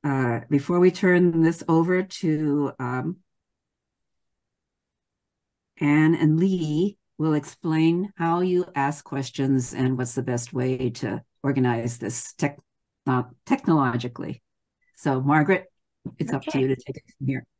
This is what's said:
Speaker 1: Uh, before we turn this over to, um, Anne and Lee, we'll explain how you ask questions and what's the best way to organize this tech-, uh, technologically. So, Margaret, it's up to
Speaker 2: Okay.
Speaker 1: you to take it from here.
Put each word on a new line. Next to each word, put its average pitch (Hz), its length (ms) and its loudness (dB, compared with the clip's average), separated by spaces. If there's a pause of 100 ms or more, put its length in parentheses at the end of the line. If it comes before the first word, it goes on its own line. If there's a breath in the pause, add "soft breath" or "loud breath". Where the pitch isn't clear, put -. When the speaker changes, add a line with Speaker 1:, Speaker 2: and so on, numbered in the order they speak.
Speaker 1:
Uh, 127 440 0
before 147 300 0
we 185 100 6
turn 180 520 4
this 165 260 0
over 175 360 2
to, 151 760 -2
um, 131 380 -6 (2750)
Anne 156 340 4
and 156 240 2
Lee, 180 580 0 (200)
we'll 156 160 0
explain 160 840 0
how 170 220 0
you 180 340 0
ask 143 300 -2
questions 135 720 -2
and 127 240 0
what's 123 180 -6
the 131 80 -4
best 120 300 -4
way 127 380 -2
to - 300 -6 (220)
organize 123 540 0
this - 360 -8
tech-, 147 260 -4 (460)
uh, 127 180 0 (220)
technologically. 123 960 -2 (540)
So, 131 240 -2
Margaret, 151 460 2 (520)
it's - 140 -4
up - 120 -4
to - 60 -6
Speaker 2:
Okay. 135 120 0
Speaker 1:
you 131 80 2
to 135 80 0
take - 200 -14
it - 60 -20 (140)
from 135 100 -6
here. 131 180 -4 (140)